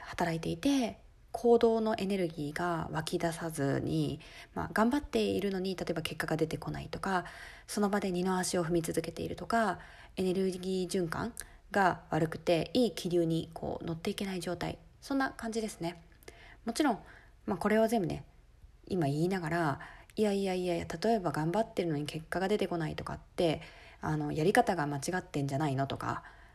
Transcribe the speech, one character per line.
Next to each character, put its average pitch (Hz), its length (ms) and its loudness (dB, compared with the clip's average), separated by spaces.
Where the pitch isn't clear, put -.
働 165 360 -2
い - 20 -2
て 165 100 -4
い 165 80 -2
て、 254 420 0
行 233 260 6
動 226 240 6
の 220 160 2
エ 196 80 -2
ネ 196 120 0
ル 180 100 2
ギ 156 220 -4
ー 147 40 -8
が 170 380 -2
湧 156 120 -2
き 175 140 -2
出 170 140 0
さ 165 180 -6
ず 139 340 0
に、 151 360 0
ま 165 120 -4
あ、 160 80 -8
頑 226 180 2
張 285 60 0
っ 294 40 0
て 226 220 -2
い 196 180 0
る 202 80 0
の 190 100 -2
に、 185 160 -2
例 175 140 -6
え 175 40 -2
ば 165 100 -4
結 160 140 -8
果 160 100 -4
が 160 100 0
出 156 80 4
て 160 140 -6
こ - 100 -6
な 147 100 -6
い 143 100 -10
と - 100 -8
か、 185 260 0
そ - 160 -2
の 202 80 4
場 202 120 2
で 196 100 0
二 180 120 0
の 185 140 2
足 180 220 0
を 170 60 2
踏 165 80 0
み 170 100 4
続 160 180 0
け 165 100 -6
て - 120 -8
い 165 60 -4
る 165 60 -6
と 175 120 -10
か、 220 320 2
エ 190 60 0
ネ 185 100 2
ル 190 180 2
ギ 185 320 -2
ー 175 60 -4
循 180 180 0
環 208 240 -4
が 190 380 4
悪 156 180 2
く 160 100 -6
て、 160 360 2
い 247 140 6
い 185 40 2
気 - 160 -6
流 170 160 4
に 165 300 0
こ - 280 -6
う - 40 -10
乗 170 80 -4
っ - 20 -2
て 165 140 -4
い 202 60 -4
け 208 100 -2
な 190 100 -4
い 180 60 -4
状 175 160 -4
態、 165 200 -4
そ - 160 -6
ん 269 40 2
な 262 120 2
感 226 220 -8
じ 220 80 0
で 214 80 -4
す - 100 -12
ね。 170 240 -6
も 226 80 -2
ち 320 100 2
ろ 285 80 6
ん、 185 80 -2
ま 202 100 0
あ、 - 20 -10
こ 180 120 0
れ 214 100 6
を 220 80 6
全 220 140 2
部 165 60 0
ね、 147 180 -6
今 180 180 2
言 143 160 2
い 175 80 2
な 190 100 0
が 156 100 -4
ら、 156 300 0
い 208 60 0
や 208 100 4
い 196 100 0
や 190 100 0
い 180 120 -2
や 175 100 2
い 170 40 -2
や、 170 60 -6
例 226 120 4
え 226 80 2
ば 170 100 0
頑 156 220 0
張 208 80 2
っ 220 120 -4
て - 80 0
る 175 60 0
の 160 80 0
に 147 120 -2
結 160 220 -8
果 175 120 -2
が 190 80 0
出 208 80 4
て 202 100 0
こ 175 100 -2
な 156 120 -2
い 156 80 -6
と - 80 -8
か - 80 -6
っ - 60 -10
て、 160 240 2
あ 156 160 0
の、 151 160 -2
や 151 100 0
り 180 80 6
方 220 240 4
が 156 100 0
間 147 120 -2
違 139 40 -4
っ - 20 -2
て 151 200 -4
ん 139 60 0
じ 139 80 -2
ゃ - 20 0
な 151 120 2
い 131 80 0
の 135 100 0
と - 80 -4
か、 - 280 -6